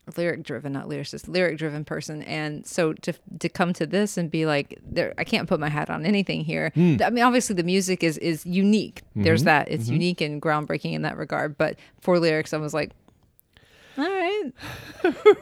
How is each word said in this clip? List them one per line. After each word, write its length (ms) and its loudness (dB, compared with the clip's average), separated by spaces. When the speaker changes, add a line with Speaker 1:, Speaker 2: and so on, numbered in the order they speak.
Speaker 1:
lyric-driven, 520 -6
not 160 -8
lyricist, 420 -10
lyric-driven 540 0
person. 420 -8
And 420 -6
so 260 0
to, 220 -6
to 100 -4
come 240 0
to 140 -2
this 320 0
and 120 -2
be 140 0
like, 420 -2
"There, 300 -4
I 80 -4
can't 240 -2
put 120 2
my 100 -2
hat 180 -4
on 160 -6
anything 400 0
here." 300 -2
Speaker 2:
Hmm. 240 6
Speaker 1:
Th-, 80 4
I 20 2
mean, 160 2
obviously 320 2
the 60 0
music 420 0
is, 140 0
is 260 -2
unique. 560 2
There's 240 4
Speaker 2:
Mm-hmm. 60 4
Speaker 1:
that. 240 4
It's 140 -2
Speaker 2:
Mm-hmm. 100 -2
Speaker 1:
unique 260 0
and 220 -2
groundbreaking 500 -2
in 100 -4
that 140 -4
regard. 400 -4
But 200 0
for 180 4
lyrics, 320 0
I 60 -2
was 160 -6
like, 160 -2
"All 80 -2
right." 480 -2
Speaker 2:
<laughs> 120 2